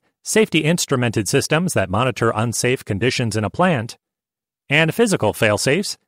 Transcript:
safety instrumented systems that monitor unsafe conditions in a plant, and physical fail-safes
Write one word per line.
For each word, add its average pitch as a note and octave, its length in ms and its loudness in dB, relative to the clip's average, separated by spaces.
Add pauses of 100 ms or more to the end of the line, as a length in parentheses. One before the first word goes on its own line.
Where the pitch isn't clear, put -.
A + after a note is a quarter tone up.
(240)
safety - 380 2
instrumented B2+ 680 0
systems D#3 460 0
that F#2+ 160 0
monitor A2+ 460 0
unsafe A#2+ 500 -2
conditions A2+ 500 -2
in A2 80 0
a G2+ 60 -2
plant, D#3 480 -2 (720)
and D#3+ 240 2
physical F3+ 400 0
fail-safes C3+ 640 0 (100)